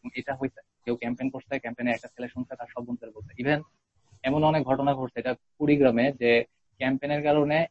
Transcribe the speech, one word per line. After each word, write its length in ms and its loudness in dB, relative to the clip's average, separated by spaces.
এটা 200 -6
হইছে, 260 -8
কেউ 100 -2
ক্যাম্পেইন 340 -6
করছে, 300 -8
ক্যাম্পেইনে 320 -4
একটা 160 -4
ছেলে 200 -12
শুনছে, 280 -10
তার 140 -14
সব 120 -10
বন্ধুদের 300 -10
বলছে। 320 -12
Even 200 0
এমন 200 2
অনেক 200 4
ঘটনা 320 0
ঘটছে, 240 -8
এটা 160 -4
কুড়িগ্রামে, 540 4
যে 320 4
ক্যাম্পেইনের 460 -2
কারণে 480 4